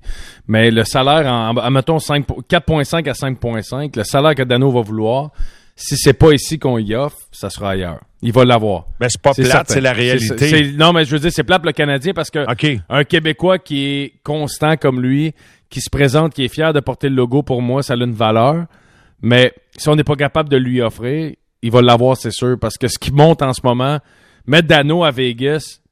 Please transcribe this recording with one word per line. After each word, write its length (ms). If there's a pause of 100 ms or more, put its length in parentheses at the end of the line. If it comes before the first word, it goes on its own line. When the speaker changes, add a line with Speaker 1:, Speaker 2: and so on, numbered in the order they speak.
(480)
Speaker 1:
mais 240
le 120
salaire 420
en, 240
en, 80
admettons, 420
cinq 260
po-, 220
quatre 180
point 180
cinq 240
à 60
cinq 260
point 240
cinq, 320
le 80
salaire 320
que 80
Dano 280
va 100
vouloir, 500 (460)
si 180
c'est 180
pas 200
ici 260
qu'on 200
y 160
offre, 220 (140)
ça 200
sera 200
ailleurs. 300 (220)
Il 100
va 100
l'avoir. 440 (120)
Speaker 2:
Ben, 100
c'est 120
pas 120
Speaker 1:
C'est 100
Speaker 2:
plate, 80
Speaker 1:
certain. 240
Speaker 2:
c'est 60
la 120
Speaker 1:
C'est, 80
Speaker 2:
réalité. 480
Speaker 1:
c'est, 220
non, 200
mais 140
je 60
veux 80
dire, 120
c'est 120
plate 180
pour 60
le 60
Canadien 400
parce 180
que 200
Speaker 2:
Ok. 380
Speaker 1:
un 140
Québécois 560
qui 260
est 280 (100)
constant 520
comme 260
lui, 320 (360)
qui 120
se 100
présente, 420
qui 100
est 100
fier 200
de 60
porter 300
le 60
logo, 280
pour 180
moi, 220
ça 100
a 40
une 160
valeur. 520 (560)
Mais 320 (240)
si 100
on 80
n'est 80
pas 120
capable 340
de 80
lui 240
offrir, 520 (280)
il 100
va 120
l'avoir, 340
c'est 140
sûr, 280
parce 180
que 100
ce 100
qui 140
monte 320
en 100
ce 100
moment, 360 (480)
mettre 200
Dano 360
à 80
Vegas, 680 (120)